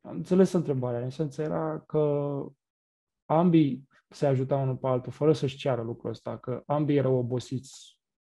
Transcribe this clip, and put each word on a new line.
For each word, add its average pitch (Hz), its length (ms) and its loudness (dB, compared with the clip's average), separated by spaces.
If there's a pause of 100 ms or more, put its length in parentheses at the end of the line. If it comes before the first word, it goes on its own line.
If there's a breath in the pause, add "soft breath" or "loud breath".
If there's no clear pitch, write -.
Am 131 140 -14
înțeles 185 360 4
întrebarea, 127 480 -2
în 127 60 -6
esență 139 360 -6
era 156 380 -4
că 143 640 -2 (840)
ambii 156 580 4 (220 soft breath)
se - 160 -4
ajutau 135 360 2
unul 131 160 -2
pe 135 100 -6
altul, 127 240 -2
fără 151 220 2
să-și 135 240 -2
ceară 123 240 -2
lucrul 113 280 -8
ăsta, 113 280 -10
că - 280 -8
ambii 143 320 0
erau 131 180 2
obosiți - 840 -6 (360)